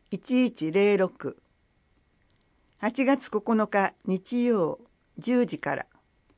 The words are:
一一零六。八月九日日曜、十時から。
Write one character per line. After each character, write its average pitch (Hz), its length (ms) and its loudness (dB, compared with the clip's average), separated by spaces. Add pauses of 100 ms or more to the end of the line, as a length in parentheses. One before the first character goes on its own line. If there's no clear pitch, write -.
一 254 380 0
一 156 240 -6
零 202 260 4
六。 185 400 -4 (1400)
八 226 260 -2
月 269 240 0
九 214 100 -2 (160)
日 208 380 2 (120)
日 190 400 -2
曜、 196 340 0 (400)
十 240 260 0
時 151 140 -6
か 143 160 -4
ら。 127 100 -8 (520)